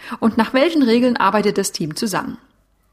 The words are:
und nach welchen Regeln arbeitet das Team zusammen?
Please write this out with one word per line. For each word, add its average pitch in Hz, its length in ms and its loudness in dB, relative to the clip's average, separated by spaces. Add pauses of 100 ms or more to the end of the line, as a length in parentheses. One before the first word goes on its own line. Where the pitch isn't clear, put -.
(200)
und 226 180 0
nach 220 160 0
welchen 302 280 2
Regeln 240 340 2
arbeitet 202 420 0
das 196 140 -2
Team 156 240 -6
zusammen? 180 420 -6 (540)